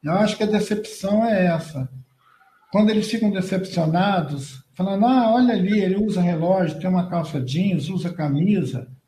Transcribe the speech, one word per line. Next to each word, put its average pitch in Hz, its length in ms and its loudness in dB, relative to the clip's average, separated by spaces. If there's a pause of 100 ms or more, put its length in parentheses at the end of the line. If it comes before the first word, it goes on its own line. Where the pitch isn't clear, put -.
Eu 151 100 -4
acho 208 220 2
que - 80 -2
a 208 40 0
decepção 208 760 0
é 208 220 2
essa. 156 440 -2 (800)
Quando 214 180 4
eles 214 200 0
ficam 220 200 0
decepcionados, 180 1300 -2 (100)
falando, 196 320 0
"Ah, 240 280 4
olha 247 200 4
ali, 202 260 2
ele 185 180 2
usa 202 240 0
relógio, 175 580 0
tem 185 100 -4
uma 180 200 0
calça 160 320 -4
jeans, 156 480 -2
usa 180 220 -6
camisa, 151 760 -2 (200)